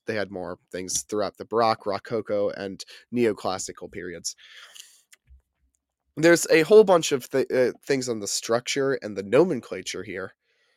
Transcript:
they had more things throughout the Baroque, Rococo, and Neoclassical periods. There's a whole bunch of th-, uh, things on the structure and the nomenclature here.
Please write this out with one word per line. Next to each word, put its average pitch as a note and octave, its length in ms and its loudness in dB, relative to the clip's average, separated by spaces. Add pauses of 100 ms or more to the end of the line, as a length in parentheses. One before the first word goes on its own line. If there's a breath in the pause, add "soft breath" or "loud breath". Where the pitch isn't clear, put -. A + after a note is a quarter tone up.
they A2 100 -6
had G2 160 -6
more F2+ 280 -10 (120)
things F#2 300 -8
throughout G#2 340 -4
the G#2 80 -16
Baroque, A2 420 0
Rococo, G#2 680 -4
and F#2+ 340 -12 (280 loud breath)
Neoclassical F#2+ 760 -4
periods. F2 460 -12 (1800 loud breath)
There's E3 340 4
a D#3+ 120 6
whole G#3+ 240 8
bunch F3 260 4
of C3 180 -2
th-, C3+ 220 0
uh, B2 220 2 (120)
things C3 220 -2
on A2+ 140 -6
the G2+ 80 -8
structure C3+ 720 -2
and G#2 160 -10
the G2 60 -4
nomenclature G#2+ 800 0
here. F#2 320 -12 (420)